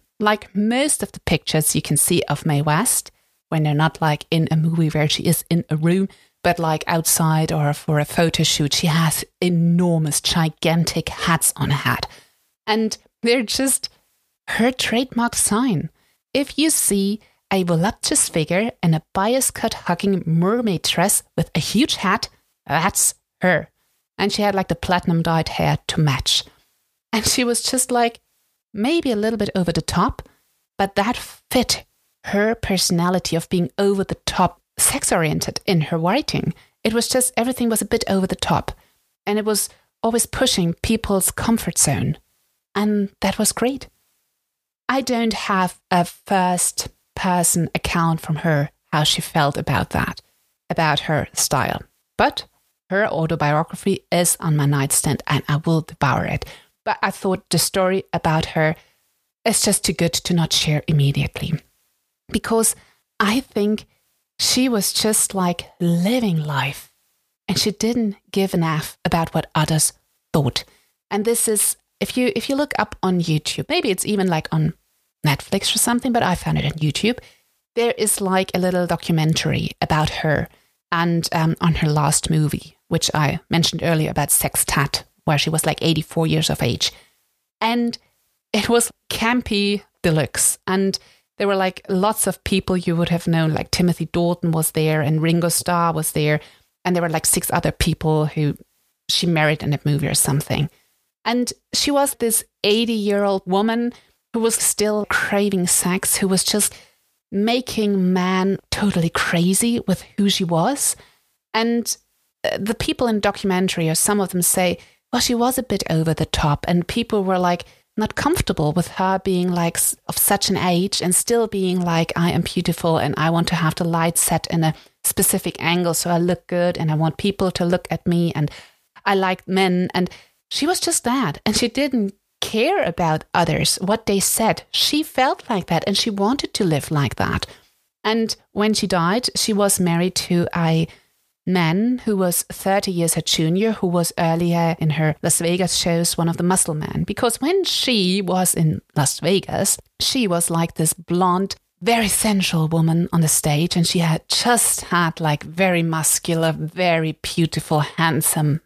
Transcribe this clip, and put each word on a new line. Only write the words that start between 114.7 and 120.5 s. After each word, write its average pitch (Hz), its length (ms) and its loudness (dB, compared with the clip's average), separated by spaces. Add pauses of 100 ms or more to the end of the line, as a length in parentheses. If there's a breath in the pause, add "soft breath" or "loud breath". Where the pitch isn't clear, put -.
"Well, 247 100 0
she 240 140 0
was 240 220 0
a 254 60 -2
bit 202 260 -4
over 160 240 0
the 156 120 -2
top," - 420 0
and 175 200 0
people 226 360 -2
were, 185 160 0
like, 175 260 0 (320 soft breath)
not 214 180 -4
comfortable 185 580 0
with 175 160 -2
her 190 300 0
being, 180 320 -2
like, 170 260 -2
s-, - 180 -2 (120)
of - 100 -8
such - 320 2
an 196 80 0